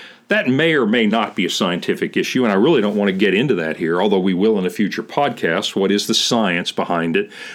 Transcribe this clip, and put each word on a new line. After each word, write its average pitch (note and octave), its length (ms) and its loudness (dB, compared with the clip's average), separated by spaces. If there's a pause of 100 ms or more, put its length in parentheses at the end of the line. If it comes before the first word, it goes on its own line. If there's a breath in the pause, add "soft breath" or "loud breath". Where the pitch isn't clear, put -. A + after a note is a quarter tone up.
(300 loud breath)
That G3+ 180 0
may D#3 280 2
or B2+ 100 2
may A2 220 2
not G#2 280 -2
be F#2 100 0
a E2 40 -2
scientific F2 680 -2
issue, B2 300 0
and G#2 80 2
I - 20 2
really C3 240 4
don't G#2 160 0
want G2+ 140 0
to F#2+ 160 0
get F#2 80 2
into A#2+ 220 2
that D#2+ 200 -2
here, F2 260 0
although G2+ 160 2
we F#2 160 2
will G#2 240 2
in F#2 80 -2
a F2+ 40 -2
future - 340 -4
podcast. G#2 720 -2
What G2 160 2
is G2+ 160 0
the A2+ 60 0
science G2 580 0
behind E2+ 460 -2
it? G#2 120 -2 (260 loud breath)